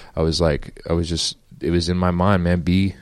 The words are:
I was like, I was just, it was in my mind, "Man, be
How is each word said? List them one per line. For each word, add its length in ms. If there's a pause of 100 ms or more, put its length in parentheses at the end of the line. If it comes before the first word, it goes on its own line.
(140)
I 80
was 180
like, 480
I 40
was 160
just, 280 (240)
it 100
was 180
in 80
my 160
mind, 320
"Man, 160
be 420